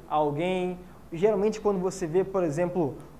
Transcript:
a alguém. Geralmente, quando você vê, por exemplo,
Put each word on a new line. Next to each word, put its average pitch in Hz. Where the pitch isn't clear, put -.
a 156
alguém. 175
Geralmente, 208
quando 208
você 180
vê, 175
por 190
exemplo, 170